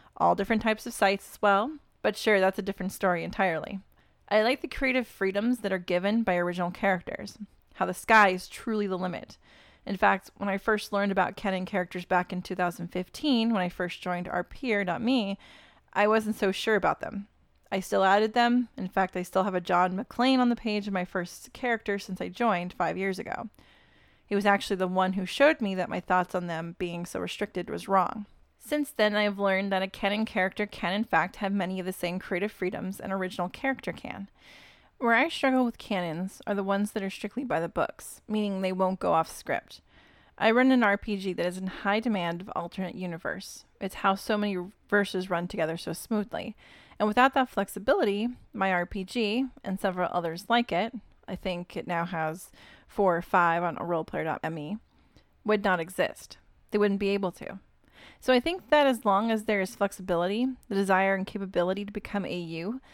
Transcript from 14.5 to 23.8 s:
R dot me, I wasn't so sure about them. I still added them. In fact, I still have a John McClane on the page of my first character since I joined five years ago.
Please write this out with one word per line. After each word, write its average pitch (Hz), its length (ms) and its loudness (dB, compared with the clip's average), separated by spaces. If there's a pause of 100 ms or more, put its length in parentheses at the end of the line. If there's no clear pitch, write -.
R 202 100 0
dot 170 160 -2
me, 220 380 0 (540)
I 208 160 4
wasn't 214 260 2
so 196 160 2
sure 214 240 0
about 185 260 2
them. - 280 -8 (420)
I 196 80 -2
still 190 240 0
added 208 300 6
them. 240 440 4
In 190 120 -4
fact, 190 280 0
I 180 60 -2
still 185 220 2
have 190 100 -2
a 180 60 0
John 180 360 2
McClane 254 440 2
on 247 80 4
the 240 80 2
page 208 320 -2
of 202 40 -4
my 185 120 -2
first - 480 -6
character 220 480 -2
since 185 200 -10
I 185 80 -6
joined 180 440 0
five 170 260 -2
years 190 220 -2
ago. - 280 -8 (800)